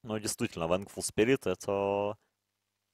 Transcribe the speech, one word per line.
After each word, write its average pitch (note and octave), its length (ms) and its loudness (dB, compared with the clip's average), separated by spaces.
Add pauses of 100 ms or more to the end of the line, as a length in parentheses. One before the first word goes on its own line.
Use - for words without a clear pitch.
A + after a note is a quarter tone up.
Но A2 140 -4
действительно, G#2+ 480 -2
Vengeful F#2 360 0
Spirit — A2+ 500 2
это G2+ 680 -2 (760)